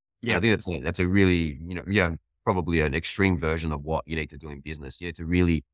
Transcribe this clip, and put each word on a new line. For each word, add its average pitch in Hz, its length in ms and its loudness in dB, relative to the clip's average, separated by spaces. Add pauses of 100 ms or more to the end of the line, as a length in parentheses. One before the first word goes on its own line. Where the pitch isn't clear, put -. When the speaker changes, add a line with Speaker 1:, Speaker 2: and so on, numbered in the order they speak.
(220)
Speaker 1:
Yeah. 113 160 0
Speaker 2:
I - 20 2
think 110 140 4
that's - 140 -2
a, 82 120 -4
that's 78 200 -4
a 90 80 2
really, 90 540 4
you 90 140 -8
know, 85 120 -8
yeah, 90 280 2 (300)
probably 85 360 2
an 76 120 2
extreme 90 440 2
version 80 340 -2
of 73 120 -6
what 76 240 -4
you 78 80 -6
need 78 140 -6
to 76 80 -18
do 78 120 -16
in 71 120 -14
business. 73 400 -12
You 87 60 -8
need 85 80 -8
to 82 100 -10
really 85 480 2